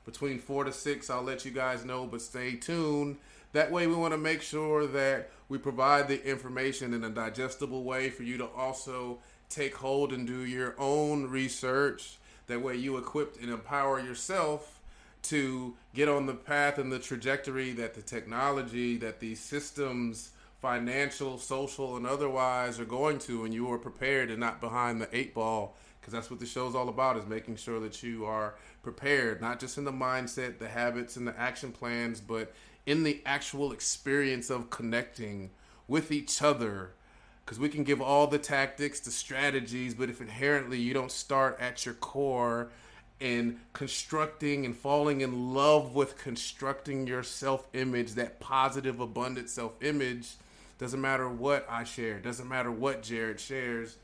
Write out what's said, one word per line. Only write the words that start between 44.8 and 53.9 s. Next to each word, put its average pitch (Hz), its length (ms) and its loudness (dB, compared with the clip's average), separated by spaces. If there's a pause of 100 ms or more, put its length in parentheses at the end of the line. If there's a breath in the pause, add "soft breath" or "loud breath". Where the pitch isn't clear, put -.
in 127 340 0
love 139 400 8
with 135 240 4
constructing 135 880 -4
your 127 160 -2
self-image, 131 920 0
that 117 260 -2
positive, 131 640 2
abundant 120 480 -4
self-image, 123 880 -2 (400 loud breath)
doesn't 131 240 -4
matter 131 260 2
what 131 420 2
I 117 140 -2
share, 113 340 -4
doesn't 120 300 -6
matter 127 240 0
what 135 320 -2
Jared 113 380 -2
shares, 120 640 -4